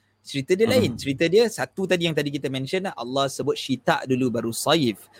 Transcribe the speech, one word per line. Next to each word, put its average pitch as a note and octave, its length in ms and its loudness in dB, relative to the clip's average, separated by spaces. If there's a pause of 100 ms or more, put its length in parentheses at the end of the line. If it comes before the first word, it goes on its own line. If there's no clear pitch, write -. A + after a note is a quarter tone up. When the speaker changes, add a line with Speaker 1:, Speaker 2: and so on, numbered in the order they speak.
(180)
Speaker 1:
cerita C#3 380 -2
dia G#3 80 4
Speaker 2:
Mm-mm. A#3 100 4
Speaker 1:
lain. G#3 200 4
Cerita C#3 320 -2
dia F3 200 6
satu F#3+ 380 -4
tadi E3+ 240 0
yang D#3 80 -2
tadi D3 160 -2
kita C#3+ 160 -4
mention C3+ 400 -4
lah, E3+ 80 -10
Allah C3 320 -2
sebut C3+ 260 -4
syita' C#3+ 500 -2
dulu B2+ 280 0
baru A2+ 180 -4
saif. B2+ 460 2 (240)